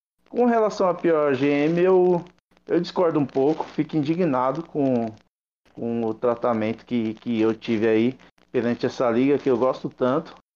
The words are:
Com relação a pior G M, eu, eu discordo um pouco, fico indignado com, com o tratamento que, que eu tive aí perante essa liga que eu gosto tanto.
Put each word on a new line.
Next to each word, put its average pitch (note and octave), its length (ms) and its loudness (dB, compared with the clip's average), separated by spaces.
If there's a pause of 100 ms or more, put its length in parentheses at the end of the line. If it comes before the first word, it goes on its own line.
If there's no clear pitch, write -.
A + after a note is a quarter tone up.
(280)
Com A#3+ 160 0
relação G#3+ 420 2
a F3 80 2
pior D3+ 400 2
G C3+ 120 0
M, D3+ 340 2
eu, F3+ 420 4 (440)
eu - 120 0
discordo F3 400 0
um C#3 80 0
pouco, C#3 380 0
fico D#3 320 -6
indignado D3 640 0
com, C3 440 -2 (640)
com A#2 320 -4
o A2 80 -2
tratamento A2+ 720 -2
que, A2+ 300 -4
que A2+ 260 -4
eu A2 140 2
tive A2+ 340 -2
aí A2+ 300 2 (340)
perante A#2+ 320 -2
essa B2 260 -2
liga C3 280 2
que C#3 100 -2
eu B2 80 4
gosto C3 320 -2
tanto. C3 480 -4 (180)